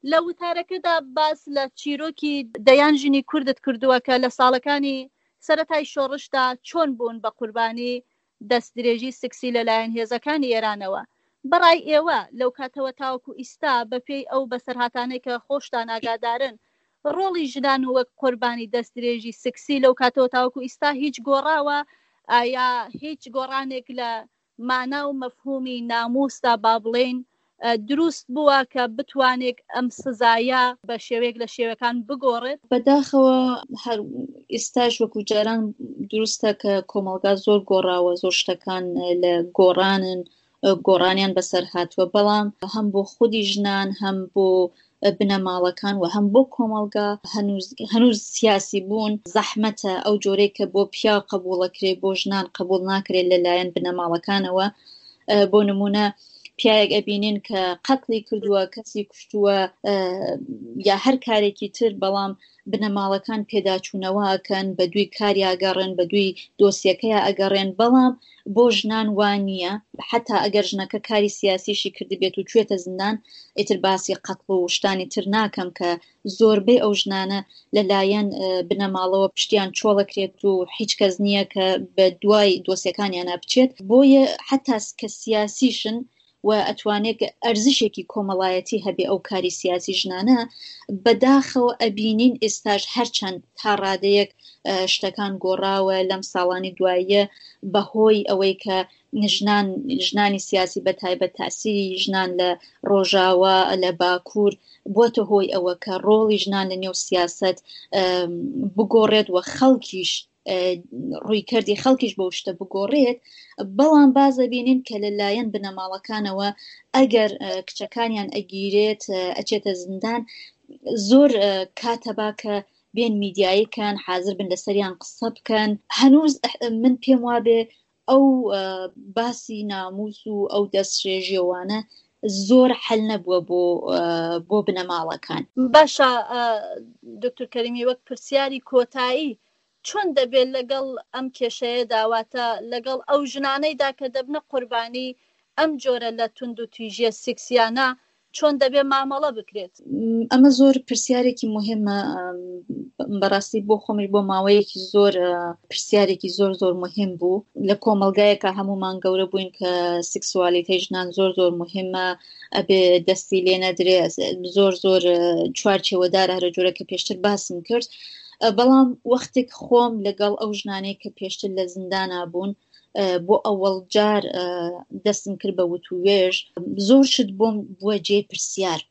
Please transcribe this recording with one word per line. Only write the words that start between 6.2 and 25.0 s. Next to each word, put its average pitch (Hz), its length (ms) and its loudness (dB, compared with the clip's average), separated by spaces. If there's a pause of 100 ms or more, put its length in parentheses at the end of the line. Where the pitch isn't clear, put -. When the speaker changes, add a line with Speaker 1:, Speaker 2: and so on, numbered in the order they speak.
Speaker 1:
چۆن 330 320 -2
بوون 233 260 -6
بە 214 100 -6
قوربانی 233 640 -6 (460)
دەستدرێژی 233 720 -2
سکسی 247 420 -8
لەلایەن 226 380 -2
هێزەکانی 240 600 -4
ئێرانەوە. 208 500 -4 (420)
بەڕای 330 380 4
ئێوە 302 360 0 (140)
لەو 247 180 -2
کاتەوە 262 420 -8
تاوەکو 262 400 -8
ئیستا 269 420 -4 (100)
بە 240 140 -8
پێی 277 300 -10
ئەو 269 180 -2
بەسەرهاتانەی 247 800 -6
کە 247 140 -6
خۆشتان 247 500 -6
ئاگادارن، 233 680 -4 (500)
ڕۆڵی 349 420 -2
ژنان 262 360 -2
وەک 254 340 0
قوربانی 240 560 -4
دەستدرێژی 233 600 -6
سکسی - 460 -6
لەو 254 160 6
کاتەوە 254 340 2
تاوەکو 254 380 -2
ئیستا 285 260 -2
هیچ 277 280 -4
گۆڕاوە؟ 285 580 0 (500)
ئایا 247 420 2 (220)
هیچ 302 360 -14
گۆڕانێک 262 600 -6
لە 247 200 -8 (480)
مانا 254 440 -4